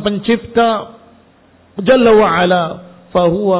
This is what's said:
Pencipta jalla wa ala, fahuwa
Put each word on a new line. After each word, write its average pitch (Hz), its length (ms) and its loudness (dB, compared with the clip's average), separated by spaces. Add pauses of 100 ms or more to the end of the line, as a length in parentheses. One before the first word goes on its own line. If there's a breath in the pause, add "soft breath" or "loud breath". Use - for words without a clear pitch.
Pencipta 226 920 -4 (840)
jalla 233 340 2
wa 214 140 4
ala, 175 340 0 (480)
fahuwa 180 480 0